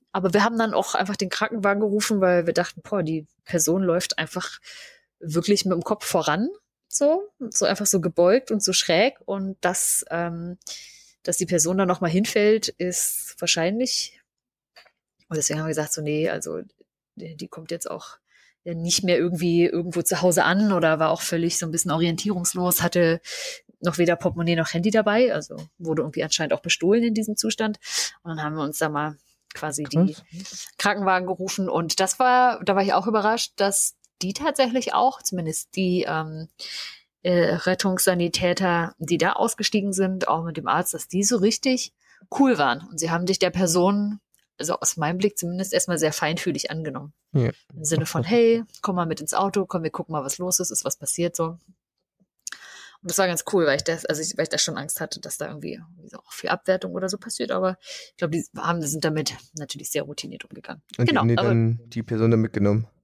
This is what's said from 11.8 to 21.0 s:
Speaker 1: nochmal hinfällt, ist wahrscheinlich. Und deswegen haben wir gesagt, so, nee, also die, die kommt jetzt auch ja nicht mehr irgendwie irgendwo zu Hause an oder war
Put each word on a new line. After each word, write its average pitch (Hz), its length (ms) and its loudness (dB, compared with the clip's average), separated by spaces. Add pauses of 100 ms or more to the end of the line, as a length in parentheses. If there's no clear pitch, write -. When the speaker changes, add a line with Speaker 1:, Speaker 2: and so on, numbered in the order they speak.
Speaker 1:
nochmal 180 240 0
hinfällt, 214 580 2
ist - 720 -4
wahrscheinlich. 190 840 -2 (1040)
Und 160 100 -6
deswegen 156 220 -2
haben 156 60 -2
wir 160 60 -2
gesagt, 151 200 -4
so, 160 100 -4
nee, 151 280 0
also - 320 -6 (540)
die, 165 200 -14
die 175 120 -12
kommt 165 240 -14
jetzt 170 180 -8
auch - 280 -14 (460)
ja 170 100 -8
nicht 170 300 -2
mehr 180 140 4
irgendwie 170 480 4
irgendwo 170 360 0
zu 165 200 0
Hause 180 220 4
an 202 280 4
oder 160 280 4
war 160 100 4